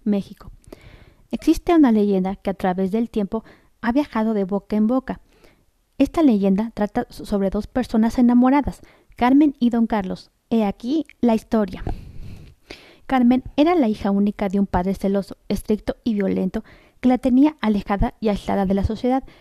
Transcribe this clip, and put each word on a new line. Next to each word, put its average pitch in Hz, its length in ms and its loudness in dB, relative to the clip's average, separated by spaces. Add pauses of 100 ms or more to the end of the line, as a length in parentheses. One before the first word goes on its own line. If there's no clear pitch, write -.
México. 202 480 -4 (800)
Existe - 420 0
una 294 180 6
leyenda 196 440 0
que - 160 -6
a - 20 -6
través 185 380 -2
del 226 180 -2
tiempo 220 340 -6 (380)
ha 226 100 -2
viajado 226 440 0
de 202 80 0
boca 196 320 -4
en 214 100 2
boca. 254 360 -4 (760)
Esta 277 240 0
leyenda 208 540 2
trata 208 340 -4
so-, - 160 -18
sobre 196 240 -2
dos 208 160 -4
personas 226 540 -2
enamoradas, 247 640 2 (340)
Carmen 285 420 4
y 233 140 0
don 233 160 0
Carlos. 185 420 -6 (220)
He 226 140 2
aquí 254 420 -4 (120)
la 233 140 2
historia. 214 500 -2 (1200)
Carmen 254 340 4 (160)
era 311 160 4
la 294 140 2
hija 214 240 -2
única 202 380 0
de 196 100 0
un 196 80 0
padre 185 260 -2
celoso, 196 420 -4 (120)
estricto - 560 -4
y 233 100 -2
violento, 190 500 -2 (360)
que 247 100 2
la 254 80 4
tenía 269 420 2
alejada 208 600 -2
y 220 100 -2
aislada 196 380 -2
de 196 80 0
la 196 80 0
sociedad, 247 400 -2 (180)